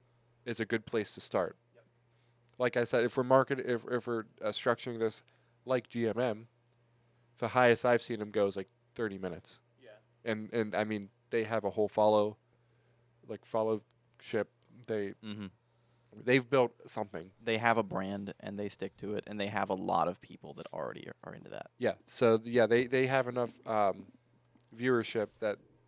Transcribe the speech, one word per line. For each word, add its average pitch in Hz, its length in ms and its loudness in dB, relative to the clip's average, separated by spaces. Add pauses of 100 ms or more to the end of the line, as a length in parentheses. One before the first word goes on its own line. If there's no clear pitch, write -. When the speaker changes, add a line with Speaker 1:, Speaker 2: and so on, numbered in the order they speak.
(460)
Speaker 1:
is 120 140 -6
a 113 60 0
good 110 200 -2
place 107 260 -2
to - 80 -14
start. - 360 -2 (180)
Speaker 2:
Yep. - 100 -20 (760)
Speaker 1:
Like 123 180 0
I 120 80 2
said, 117 200 2
if 120 120 -2
we're 131 80 0
market-, 131 360 4
if, 117 300 -2
if 120 180 -2
we're, 113 160 -2 (180)
uh, 110 60 0
structuring 117 500 -2
this 110 240 -2 (420)
like 127 240 -2
G 117 200 0
M 104 100 -2
M, 117 300 -2 (920)
the 117 100 -2
highest 120 380 6
I've 120 160 4
seen 117 160 -6
them 104 140 -6
go 104 160 4
is, 98 80 -4
like, 98 120 -8 (280)
thirty 104 220 -4
minutes. 92 420 -10 (200)
Speaker 2:
Yeah. - 100 -20 (340)
Speaker 1:
And, 110 280 -4
and 110 220 -2
I 104 100 2
mean, 104 240 -6 (220)
they 117 140 0
have 107 200 -2
a 98 60 0
whole 104 180 0
follow, 107 480 4 (920)
like, 113 180 -12
follow 110 380 0 (380)
ship. - 300 -2 (360)
They, 101 280 -4 (100)
Speaker 3:
Mm-hmm. 104 220 -8 (800)
Speaker 1:
they've 123 240 4
built 123 240 4 (140)
something. 95 440 -8 (120)
Speaker 3:
They 113 160 0
have 117 200 4
a 113 40 2
brand, 98 560 -6
and 101 200 -10
they 104 100 -6
stick - 300 -8
to 104 160 -8
it, 101 120 -6
and 104 140 -8
they 101 80 -2
have 101 220 -2
a 98 40 0
lot 92 320 0
of 92 140 -6
people - 340 -18
that 82 180 -14
already - 360 -8
are, - 160 -16
are - 100 -14
into 50 160 -18
that. - 280 -14
Speaker 1:
Yeah. 110 160 0 (120)
So, 113 380 4
yeah, 120 220 4
they, 120 200 4
they 131 220 2
have 131 180 2
enough, 120 240 -4 (160)
um, 101 380 0 (760)
viewership 117 500 0 (120)
that 104 160 -2 (320)